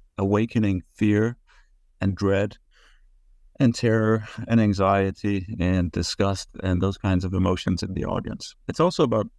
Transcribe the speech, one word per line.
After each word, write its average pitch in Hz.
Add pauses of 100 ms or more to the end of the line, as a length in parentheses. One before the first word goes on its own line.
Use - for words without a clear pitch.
(160)
awakening 104 (120)
fear 107 (640)
and 98
dread 98 (1040)
and 120
terror 110 (220)
and 113
anxiety 98
and 90
disgust - (140)
and 90
those 98
kinds 95
of 92
emotions 92
in 92
the -
audience. 98 (140)
It's 117
also 170
about, 110 (100)